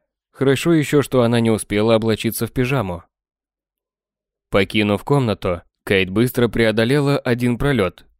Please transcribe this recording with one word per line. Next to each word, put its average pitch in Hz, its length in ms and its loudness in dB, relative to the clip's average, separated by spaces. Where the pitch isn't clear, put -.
Хорошо 139 400 0
ещё, 151 300 2
что 127 220 0
она 117 180 2
не 113 100 2
успела 107 440 0
облачиться 110 520 -2
в - 60 -12
пижаму. 123 500 -4
Покинув 101 540 0
комнату, 107 580 -2
Кейт 95 240 0
быстро 120 380 0
преодолела 117 720 0
один 120 400 -2
пролёт 120 480 -2